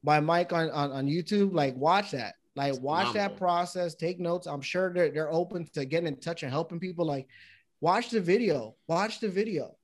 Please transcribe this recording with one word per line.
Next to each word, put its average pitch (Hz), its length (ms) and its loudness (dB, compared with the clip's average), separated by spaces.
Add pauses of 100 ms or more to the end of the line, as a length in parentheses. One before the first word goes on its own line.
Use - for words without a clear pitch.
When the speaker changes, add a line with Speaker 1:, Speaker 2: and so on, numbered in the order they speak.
Speaker 1:
by 151 180 6
Mike 170 320 2
on, 165 180 2
on, 143 220 -2
on 135 140 -2
YouTube, 185 460 2
like, 143 240 2
watch 180 360 2
that. 113 220 -6 (220)
Like, 139 180 0
Speaker 2:
It's 127 60 -6
Speaker 1:
watch 156 340 0
that 202 200 -2
Speaker 2:
phenomenal. 202 40 -16
Speaker 1:
process, 175 560 0
take 175 240 -4
notes. 175 280 -2
I'm 143 140 -6
sure 185 320 -2
they're, 175 180 4
they're 156 220 -2
open 175 420 -2
to 143 100 -2
getting 160 240 0
in 135 120 -6
touch 165 220 -6
and 131 80 -6
helping 165 300 -4
people. 175 240 -2
Like, 139 240 -2 (520)
watch 208 300 2
the 226 100 2
video, 170 560 2 (100)
watch 190 340 0
the 220 80 -2
video 185 560 -2